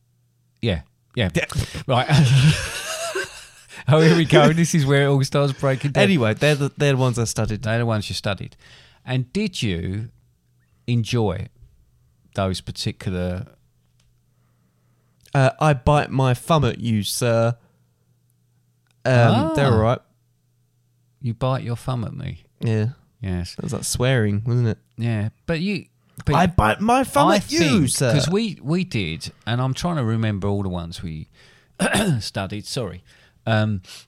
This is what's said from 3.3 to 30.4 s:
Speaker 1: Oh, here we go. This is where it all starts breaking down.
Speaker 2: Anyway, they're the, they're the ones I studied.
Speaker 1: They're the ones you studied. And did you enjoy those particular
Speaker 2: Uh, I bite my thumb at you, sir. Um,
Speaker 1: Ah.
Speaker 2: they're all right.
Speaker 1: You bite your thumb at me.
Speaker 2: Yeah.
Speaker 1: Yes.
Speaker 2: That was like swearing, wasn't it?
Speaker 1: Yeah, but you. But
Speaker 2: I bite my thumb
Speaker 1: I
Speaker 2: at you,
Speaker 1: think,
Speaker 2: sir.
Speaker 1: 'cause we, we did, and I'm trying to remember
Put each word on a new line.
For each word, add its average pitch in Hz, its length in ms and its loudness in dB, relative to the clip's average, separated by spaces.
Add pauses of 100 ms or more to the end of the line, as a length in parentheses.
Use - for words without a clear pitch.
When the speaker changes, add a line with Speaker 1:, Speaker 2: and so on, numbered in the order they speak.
Speaker 1:
Oh, 147 140 6
here 170 160 6
we 170 80 4
go. 151 260 6
This 165 240 2
is 151 120 2
where 139 160 4
it 139 60 2
all 139 160 4
starts 143 280 0
breaking 135 400 -2
down. 190 120 4
Speaker 2:
Anyway, 143 280 4
they're 147 220 2
the, 139 240 -2
they're 143 140 2
the 131 60 2
ones 123 200 0
I 117 60 0
studied. 110 380 -4
Speaker 1:
They're 110 180 -2
the 120 60 -2
ones 110 220 -2
you 95 60 -6
studied. - 420 -8 (480)
And 127 260 -4
did 208 320 -4
you 95 460 -4 (760)
enjoy 117 640 -2 (840)
those 95 280 -2
particular 90 840 -6 (1900)
Speaker 2:
Uh, 135 160 4 (100)
I 151 140 2
bite 147 360 0
my 131 220 0
thumb 147 320 0
at 117 140 -2
you, 110 240 -2
sir. 117 540 0 (1500)
Um, 127 100 2
Speaker 1:
Ah. 156 400 4
Speaker 2:
they're 139 180 2
all 110 80 4
right. 113 180 2 (1200)
Speaker 1:
You 117 140 -6
bite 131 280 -2
your 113 140 -6
thumb 127 280 -6
at 87 100 -10
me. 85 300 -10 (160)
Speaker 2:
Yeah. 110 280 0 (320)
Speaker 1:
Yes. 90 360 -4
Speaker 2:
That - 80 -8
was 160 80 -4
like - 120 -6
swearing, 110 600 0
wasn't 120 220 2
it? 107 100 -4 (180)
Speaker 1:
Yeah, 113 340 -2 (160)
but - 140 -2
you. 190 260 -4 (380)
But 147 120 2
Speaker 2:
I 175 100 4
bite 107 340 2
my 240 240 4
thumb 285 240 4
Speaker 1:
I - 80 6
Speaker 2:
at - 160 -2
you, 311 60 0
Speaker 1:
think, 214 300 4
Speaker 2:
sir. 127 240 0
Speaker 1:
'cause 143 180 2
we, 202 320 -2
we 170 220 0
did, 80 480 -6 (140)
and 117 140 -2
I'm 131 140 -2
trying 175 220 -4
to 135 80 0
remember 110 440 -2